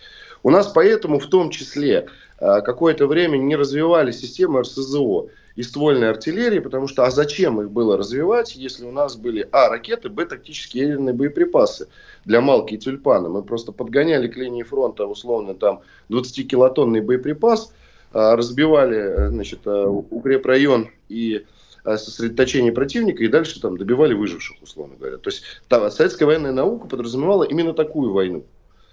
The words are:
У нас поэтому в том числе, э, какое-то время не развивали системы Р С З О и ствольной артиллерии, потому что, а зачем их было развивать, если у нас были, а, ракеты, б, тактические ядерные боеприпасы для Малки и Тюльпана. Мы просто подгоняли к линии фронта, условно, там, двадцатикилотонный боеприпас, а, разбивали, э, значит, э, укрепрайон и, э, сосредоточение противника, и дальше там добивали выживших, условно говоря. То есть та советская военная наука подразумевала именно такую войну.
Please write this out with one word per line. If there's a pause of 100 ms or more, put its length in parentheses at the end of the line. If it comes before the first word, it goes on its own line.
(440)
У
нас
поэтому
в
том
числе, (320)
э,
какое-то
время
не
развивали
системы
Р
С
З
О (280)
и
ствольной
артиллерии,
потому
что,
а
зачем
их
было
развивать,
если
у
нас
были,
а,
ракеты,
б,
тактические
ядерные
боеприпасы (360)
для
Малки
и
Тюльпана.
Мы
просто
подгоняли
к
линии
фронта,
условно,
там, (260)
двадцатикилотонный
боеприпас, (400)
а,
разбивали,
э,
значит,
э,
укрепрайон (180)
и, (380)
э,
сосредоточение
противника,
и
дальше
там
добивали
выживших,
условно
говоря.
То
есть (240)
та
советская
военная
наука
подразумевала
именно
такую
войну. (480)